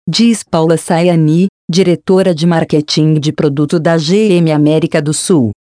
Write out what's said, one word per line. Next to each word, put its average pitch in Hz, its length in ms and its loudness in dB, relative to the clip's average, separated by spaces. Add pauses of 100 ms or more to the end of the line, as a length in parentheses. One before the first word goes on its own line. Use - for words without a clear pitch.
diz 226 340 0
Paula 165 340 0
Sayani, 170 680 0 (240)
diretora 185 640 0
de 151 100 -4
marketing 156 760 0
de 147 120 -2
produto 147 460 -2
da 165 180 0
G 190 360 0
M 170 180 2
América 151 500 0
do 151 140 -2
Sul. 127 380 0 (200)